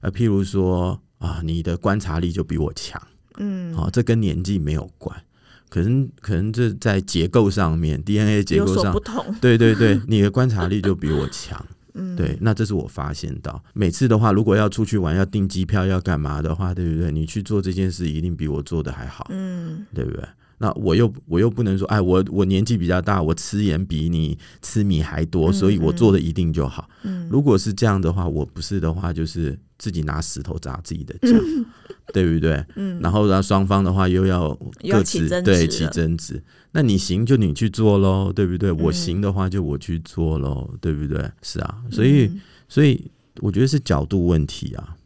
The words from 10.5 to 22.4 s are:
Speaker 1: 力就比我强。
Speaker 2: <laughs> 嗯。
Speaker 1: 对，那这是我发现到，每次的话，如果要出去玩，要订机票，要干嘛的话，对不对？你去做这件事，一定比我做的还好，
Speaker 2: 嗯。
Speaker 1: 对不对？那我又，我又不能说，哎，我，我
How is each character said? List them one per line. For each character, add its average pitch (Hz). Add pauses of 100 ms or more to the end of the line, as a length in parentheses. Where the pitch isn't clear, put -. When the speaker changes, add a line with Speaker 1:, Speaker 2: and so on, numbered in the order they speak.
Speaker 1:
力 101
就 98
比 85
我 69
强。 -
Speaker 2:
<laughs> - (220)
嗯。 180
Speaker 1:
对， 73
那 110
这 107
是 101
我 69
发 73
现 -
到， - (100)
每 95
次 131
的 110
话， 110
如 101
果 101
要 107
出 107
去 104
玩， 82
要 95
订 98
机 92
票， 92
要 92
干 85
嘛 73
的 78
话， 92
对 90
不 78
对？ 85
你 78
去 98
做 101
这 92
件 92
事， 85
一 76
定 85
比 76
我 73
做 80
的 71
还 69
好， -
Speaker 2:
嗯。 180
Speaker 1:
对 64
不 -
对？ - (400)
那 107
我 90
又， 110 (120)
我 82
又 117
不 117
能 95
说， 95
哎， 104
我， 92
我 95